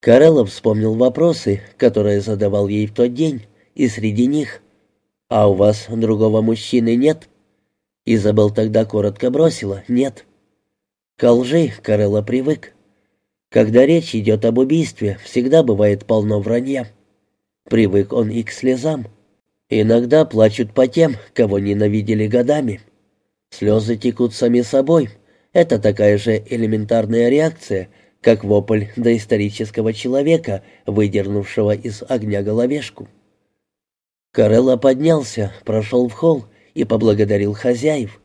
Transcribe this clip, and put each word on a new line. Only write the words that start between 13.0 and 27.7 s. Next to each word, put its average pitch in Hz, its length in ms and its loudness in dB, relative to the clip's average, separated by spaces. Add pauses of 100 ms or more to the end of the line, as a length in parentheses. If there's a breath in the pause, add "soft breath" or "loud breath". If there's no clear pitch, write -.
Когда 117 380 4
речь 160 280 0
идёт 107 300 0
об 117 140 0
убийстве, 135 680 -2
всегда 131 380 2
бывает 104 420 0
полно 107 360 0
вранья. 120 520 -4 (720)
Привык 101 480 0
он 117 160 -2
и 113 140 -6
к 107 80 -10
слезам. 127 560 -6 (640)
Иногда 120 560 2
плачут 110 480 0
по 131 120 4
тем, 147 300 0 (160)
кого 101 260 0
ненавидели 104 680 -2
годами. 120 560 -2 (680)
Слёзы 107 480 0
текут 117 380 -2
сами 120 260 2
собой. 135 480 2 (460)
Это 165 240 2
такая 104 400 2
же 107 180 0 (140)
элементарная 113 800 0
реакция, 143 580 -2 (320 soft breath)